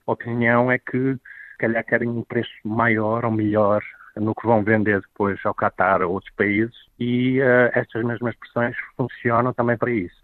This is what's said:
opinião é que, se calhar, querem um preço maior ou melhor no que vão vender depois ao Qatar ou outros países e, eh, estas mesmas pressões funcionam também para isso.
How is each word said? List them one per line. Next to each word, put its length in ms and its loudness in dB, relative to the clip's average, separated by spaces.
opinião 640 0
é 60 0
que, 380 -2
se 420 -18
calhar, 280 -2
querem 240 0
um 140 -6
preço 280 -4
maior 640 0
ou 60 0
melhor 500 2
no 140 0
que 140 -8
vão 160 4
vender 380 2
depois 440 -2
ao 80 -2
Qatar 480 0
ou 120 -2
outros 220 -8
países 400 0
e, 400 0
eh, 360 4
estas 280 -4
mesmas 320 -4
pressões 400 -4
funcionam 580 0
também 240 0
para 140 -2
isso. 320 -4